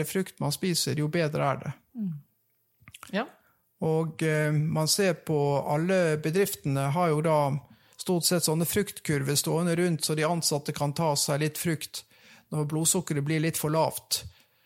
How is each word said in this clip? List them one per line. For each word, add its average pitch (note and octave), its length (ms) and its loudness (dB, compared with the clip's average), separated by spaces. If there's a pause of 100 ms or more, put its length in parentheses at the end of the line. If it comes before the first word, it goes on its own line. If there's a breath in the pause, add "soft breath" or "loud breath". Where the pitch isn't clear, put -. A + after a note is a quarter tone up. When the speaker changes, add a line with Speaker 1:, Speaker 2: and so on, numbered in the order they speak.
Speaker 1:
frukt - 360 -4
man C#3+ 120 0
spiser, D#3+ 440 -2
jo D3+ 120 0
bedre D3+ 360 0
er C3+ 120 2
det. C3+ 160 -8 (220)
Speaker 2:
Mm. G#3 180 -4 (1000)
Ja. A3 140 -2 (560 soft breath)
Speaker 1:
Og, D#3+ 400 -2
eh, D3+ 300 2
man D#3 360 0
ser F#3+ 260 2
på E3 220 -2 (320)
alle E3 480 2
bedriftene D#3 760 0
har F3 160 2
jo D3+ 120 2
da D3 380 2 (400 loud breath)
stort F3 260 0
sett F3 200 2
sånne D#3+ 200 2
fruktkurver D3 720 0
stående E3 400 0
rundt, F3 280 0
så D#3+ 120 0
de D#3 80 0
ansatte D#3 480 0
kan C#3+ 220 -2
ta D#3+ 200 2
seg C#3+ 260 0
litt D#3 180 -2
frukt - 460 -4 (460 loud breath)
når D3+ 160 -2
blodsukkeret D#3+ 580 0
blir D#3 160 0
litt D#3 180 0
for D#3 120 -2
lavt. - 540 0 (420 loud breath)